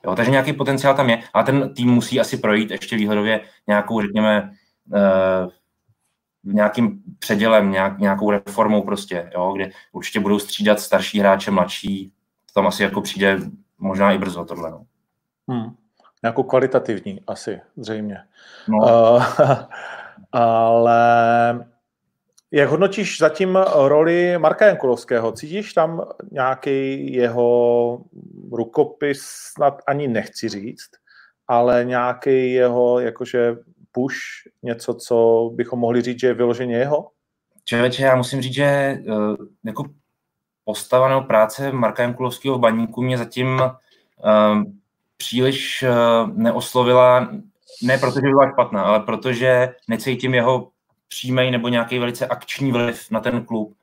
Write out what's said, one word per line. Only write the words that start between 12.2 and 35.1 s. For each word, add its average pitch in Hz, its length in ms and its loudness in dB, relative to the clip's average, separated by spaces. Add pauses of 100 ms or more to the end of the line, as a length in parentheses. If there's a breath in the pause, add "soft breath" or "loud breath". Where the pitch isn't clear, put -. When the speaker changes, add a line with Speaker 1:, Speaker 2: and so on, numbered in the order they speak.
Speaker 1:
to - 80 -20
tam 98 140 0
asi 101 160 -2
jako 98 180 -2
přijde 98 380 0 (380)
možná 98 340 0
i 92 60 2
brzo 87 280 -6
tohle, 85 260 -10
no. - 140 -20 (600)
Speaker 2:
Hmm. 117 280 -8 (480 soft breath)
Jako 117 200 -2
kvalitativní 117 840 0
asi, 98 340 -10 (160)
zřejmě. 107 400 -10 (500 loud breath)
Speaker 1:
No. 110 100 0 (120)
Speaker 2:
Eh, 117 760 4 (680 loud breath)
<laughs> - 0 -
ale 117 1300 4 (840)
jak 143 180 4
hodnotíš 190 500 0
zatím 185 400 2 (160)
roli 165 600 4
Marka 160 280 2
Jankulovského? 120 680 0
Cítíš 175 420 -10
tam 165 280 0 (300)
nějaký 135 840 -4
jeho 120 880 0 (500)
rukopis, 139 720 -2
snad - 640 -4
ani 143 200 -2
nechci 110 420 -6
říct, 101 400 -14 (580 soft breath)
ale 123 380 2
nějaký 127 680 0
jeho 123 460 2
jakože 120 560 -2 (360)
push, 127 240 -4 (480)
něco, 120 300 -8
co 117 640 2